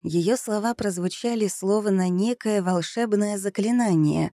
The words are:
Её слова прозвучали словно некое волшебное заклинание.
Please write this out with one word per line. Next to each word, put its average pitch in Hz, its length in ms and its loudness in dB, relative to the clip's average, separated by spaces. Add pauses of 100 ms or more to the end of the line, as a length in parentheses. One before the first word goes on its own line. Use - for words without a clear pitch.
Её 170 360 0
слова 220 380 -2
прозвучали 202 720 -2
словно 196 580 0
некое 208 540 0
волшебное 208 760 0
заклинание. 196 1000 2